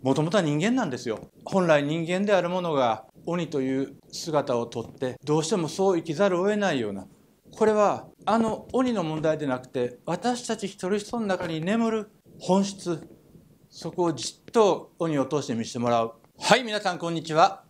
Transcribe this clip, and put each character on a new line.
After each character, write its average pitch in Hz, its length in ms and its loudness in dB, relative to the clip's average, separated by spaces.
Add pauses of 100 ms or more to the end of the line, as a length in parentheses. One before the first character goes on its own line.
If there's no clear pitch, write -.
も 131 100 2
と 147 100 2
も 160 80 0
と 214 80 2
は 190 40 4
人 147 140 0
間 196 160 2
な 254 120 0
ん 156 60 -4
で 123 80 -6
す - 100 -8
よ。 107 220 -6 (140)
本 185 240 0
来 147 160 6
人 156 160 -2
間 180 240 -2
で 208 100 4
あ 180 80 4
る 170 60 -2
も 180 120 -2
の 175 120 -2
が 123 320 2 (200)
鬼 170 220 -2
と 147 140 -4
い 135 240 0
う - 100 -14 (160)
姿 143 480 0
を 117 80 -2
と 117 140 -8
っ - 120 -10
て、 127 220 -6 (100)
ど 151 140 2
う 160 60 0
し 156 40 -4
て 226 60 0
も 165 140 0
そ 190 260 2
う - 20 0
生 165 60 -2
き 165 120 -6
ざ 196 140 2
る 175 120 2
を 190 60 0
得 208 100 2
な 196 160 0
い 135 80 0
よ 107 100 -2
う - 20 -8
な、 98 140 -10 (460)
こ - 120 0
れ 214 80 6
は 196 360 2 (180)
あ 208 120 4
の 226 340 -2
鬼 247 200 2
の 196 120 -2
問 156 180 -4
題 156 160 2
で 147 80 -4
な 127 140 -2
く - 80 -20
て、 123 360 -4
私 240 440 -4
た 226 80 -2
ち 202 100 -8
一 - 120 -8
人 185 180 -2
一 202 100 -6
人 240 140 -6
の 220 60 -4
中 180 200 -2
に 160 140 -4
眠 220 280 0
る 214 220 -4 (300)
本 196 240 4
質、 - 440 -6 (600)
そ - 240 -12
こ 180 120 0
を 170 80 2
じ - 280 -8
っ - 100 -20
と 208 480 4
鬼 165 200 0
を 131 80 2
通 143 160 -2
し - 40 -8
て 120 80 -2
見 113 100 -2
せ - 100 -10
て 127 40 -6
も 120 100 0
ら 117 140 4
う。 113 120 -4 (260)
は - 160 6
い、 254 80 0
皆 214 160 -4
さ 185 120 -2
ん 165 60 -6
こ 170 100 -4
ん 170 60 -2
に 160 80 -4
ち 160 120 -6
は。 170 360 4